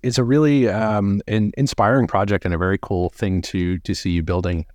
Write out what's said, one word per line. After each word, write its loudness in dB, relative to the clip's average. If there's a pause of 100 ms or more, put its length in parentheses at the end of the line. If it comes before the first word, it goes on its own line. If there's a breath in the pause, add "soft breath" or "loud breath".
it's -2
a 2
really, 4
um, 0
an 0
inspiring 2
project 0
and 0
a -2
very 0
cool -2
thing -2
to, -2
to -6
see -4
you 0
building. -2